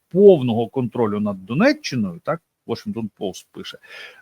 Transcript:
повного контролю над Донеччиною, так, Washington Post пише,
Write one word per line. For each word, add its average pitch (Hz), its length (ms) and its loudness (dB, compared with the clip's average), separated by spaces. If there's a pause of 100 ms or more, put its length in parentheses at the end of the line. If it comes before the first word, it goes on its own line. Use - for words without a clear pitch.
(120)
повного 127 560 6
контролю 113 520 -2
над 101 260 -6
Донеччиною, 117 800 -2
так, 160 180 -6 (260)
Washington 110 420 -6 (100)
Post 98 320 -8
пише, - 260 -16 (440)